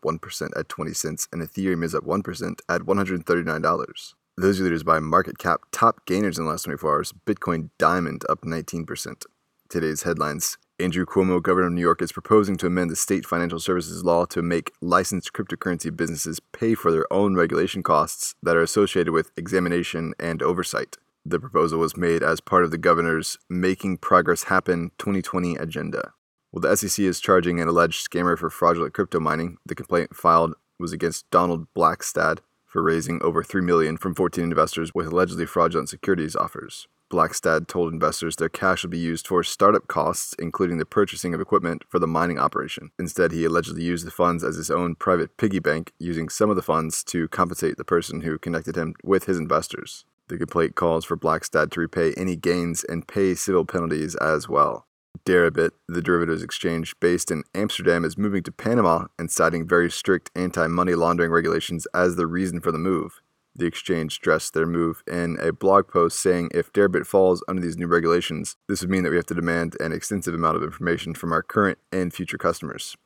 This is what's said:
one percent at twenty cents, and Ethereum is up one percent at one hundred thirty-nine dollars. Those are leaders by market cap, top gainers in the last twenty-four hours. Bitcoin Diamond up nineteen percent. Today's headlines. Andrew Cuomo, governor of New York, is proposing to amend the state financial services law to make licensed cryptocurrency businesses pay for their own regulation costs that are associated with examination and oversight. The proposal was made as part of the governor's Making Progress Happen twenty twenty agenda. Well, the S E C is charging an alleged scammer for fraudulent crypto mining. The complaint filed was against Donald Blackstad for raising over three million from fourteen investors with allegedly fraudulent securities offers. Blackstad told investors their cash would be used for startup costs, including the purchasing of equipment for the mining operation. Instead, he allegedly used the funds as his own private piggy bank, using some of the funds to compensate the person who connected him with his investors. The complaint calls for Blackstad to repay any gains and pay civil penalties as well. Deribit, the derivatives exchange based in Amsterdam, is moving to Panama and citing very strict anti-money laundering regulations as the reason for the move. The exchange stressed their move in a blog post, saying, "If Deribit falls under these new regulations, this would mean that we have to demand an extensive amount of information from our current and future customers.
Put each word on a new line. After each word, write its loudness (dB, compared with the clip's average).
one -2
percent -8
at -6
twenty -6
cents, -6
and -6
Ethereum -2
is -2
up -4
one -2
percent -8
at 0
one 0
hundred -2
thirty-nine 0
dollars. -2
Those 2
are 2
leaders 0
by 2
market 0
cap, 0
top 2
gainers 0
in -4
the -2
last -6
twenty-four -2
hours. -2
Bitcoin -2
Diamond 2
up -2
nineteen -6
percent. -12
Today's -2
headlines. -2
Andrew 0
Cuomo, 2
governor 4
of -2
New 0
York, 4
is -4
proposing 2
to 0
amend 0
the -6
state 0
financial -2
services -2
law 4
to -4
make -2
licensed 0
cryptocurrency -4
businesses -4
pay 2
for 2
their 0
own 2
regulation 2
costs 0
that 4
are 6
associated 2
with 0
examination -2
and -4
oversight. -2
The -2
proposal 0
was 0
made 2
as 0
part 4
of 0
the -2
governor's 2
Making 0
Progress 4
Happen 0
twenty -2
twenty -2
agenda. -6
Well, -8
the 4
S 2
E -2
C 0
is 2
charging 4
an 0
alleged 2
scammer 0
for -4
fraudulent 0
crypto -2
mining. -2
The -6
complaint -2
filed 4
was -6
against -4
Donald 2
Blackstad 2
for -2
raising 0
over 0
three -2
million 2
from -4
fourteen 0
investors 0
with -4
allegedly 0
fraudulent 0
securities -2
offers. -8
Blackstad 2
told 0
investors -2
their 0
cash -2
would -8
be -6
used -4
for 2
startup 2
costs, -2
including -2
the -2
purchasing -2
of -4
equipment -2
for 0
the 0
mining 0
operation. -4
Instead, 0
he 0
allegedly 0
used -2
the -12
funds 2
as -2
his -6
own 0
private 0
piggy 0
bank, -2
using -4
some 2
of 2
the 0
funds -2
to -2
compensate -2
the -8
person -2
who -4
connected -6
him -4
with 2
his 0
investors. -4
The -6
complaint 0
calls 2
for -4
Blackstad 0
to -4
repay 0
any -2
gains 0
and -6
pay 2
civil 2
penalties -2
as 0
well. 0
Deribit, 4
the -4
derivatives 0
exchange -4
based 2
in -4
Amsterdam, 0
is -4
moving -2
to -10
Panama 2
and -6
citing 0
very 4
strict 0
anti-money 0
laundering 2
regulations 0
as 2
the 0
reason -4
for -2
the 0
move. -2
The -2
exchange -4
stressed 0
their 0
move -2
in -2
a 0
blog 4
post, 2
saying, 2
"If -2
Deribit 2
falls 4
under -2
these -4
new -4
regulations, 0
this -2
would -2
mean 2
that 0
we 2
have 0
to -4
demand -2
an -4
extensive -4
amount 0
of -2
information -4
from -6
our 0
current 0
and -2
future -8
customers. -4